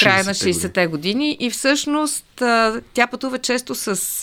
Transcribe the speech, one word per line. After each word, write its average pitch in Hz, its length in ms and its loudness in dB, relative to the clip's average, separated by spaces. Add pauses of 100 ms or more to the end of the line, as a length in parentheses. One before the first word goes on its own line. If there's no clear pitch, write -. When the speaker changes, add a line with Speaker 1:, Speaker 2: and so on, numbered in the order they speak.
Speaker 1:
края 196 240 4
на 196 100 -2
Speaker 2:
шейсетте 190 60 -4
години. 190 120 2
Speaker 1:
шейсетте 175 340 0
години. 196 540 -2
И 240 100 -2
всъщност, 294 920 -2
а, 226 380 2 (140)
тя 240 120 4
пътува 254 320 -6
често 247 360 -2
с, - 140 -4 (340)